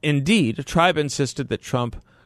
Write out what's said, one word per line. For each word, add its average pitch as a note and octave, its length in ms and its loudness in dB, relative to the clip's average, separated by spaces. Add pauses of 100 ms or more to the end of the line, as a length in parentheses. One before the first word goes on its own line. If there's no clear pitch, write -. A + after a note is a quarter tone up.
Indeed, C#3+ 640 2
Tribe F3 320 2
insisted C#3+ 520 -4
that G#2+ 120 -2
Trump A#2+ 400 -4 (240)